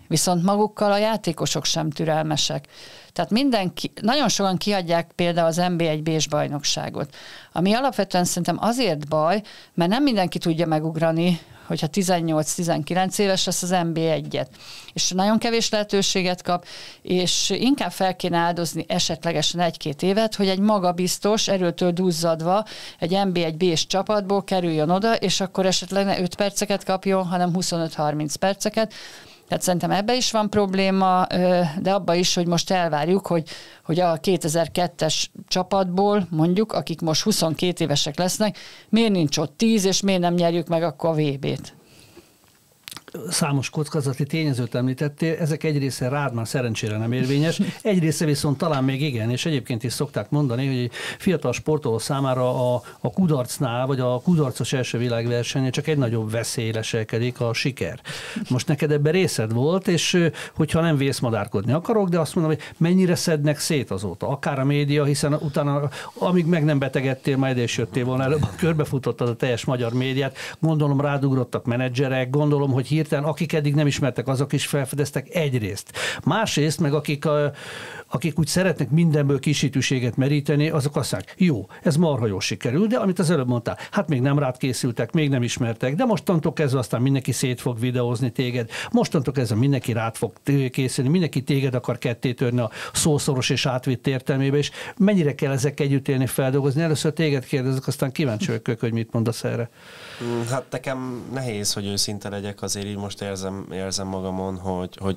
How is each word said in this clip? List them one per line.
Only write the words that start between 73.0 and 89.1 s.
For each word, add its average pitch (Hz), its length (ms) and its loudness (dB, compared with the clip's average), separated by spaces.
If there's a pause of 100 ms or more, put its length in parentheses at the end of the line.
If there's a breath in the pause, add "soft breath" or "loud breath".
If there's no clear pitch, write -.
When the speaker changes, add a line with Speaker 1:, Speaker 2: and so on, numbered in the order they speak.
Speaker 2:
Hirtelen, 147 260 -2
akik 151 220 -4
eddig 147 220 2
nem 151 120 4
ismertek, 135 420 0
azok 139 240 0
is 139 140 0
felfedeztek 143 680 -4
egyrészt. 123 580 -2 (320 loud breath)
Másrészt 160 560 0
meg 147 140 2
akik, 143 300 -2
ö, 147 220 2 (640 loud breath)
akik 139 300 -2
úgy 160 80 2
szeretnek 175 440 0
mindenből 147 480 4
kisítőséget 131 800 0
meríteni, 147 520 2
azok 151 280 -2
azt 135 160 -2
mondják, - 260 -8
„Jó, 156 280 2 (160 loud breath)
ez 143 140 2
marha 143 300 2
jól 98 140 -2
sikerült”, 131 480 0
de 240 80 0
amit 190 220 0
az 170 120 2
előbb 135 180 2
mondtál, 117 300 -2 (120)
hát 196 180 -2
még 139 120 2
nem 143 180 2
rád 131 180 0
készültek, 127 560 -2
még 156 160 2
nem 135 140 2
ismertek, 120 520 -2
de 214 100 0
mostantól 175 480 2
kezdve 139 260 0
aztán 120 240 -2
mindenki 135 300 2
szét 127 280 -2
fog 120 200 -4
videózni 123 520 0
téged, 123 380 -2 (200 loud breath)
mostantól 175 420 0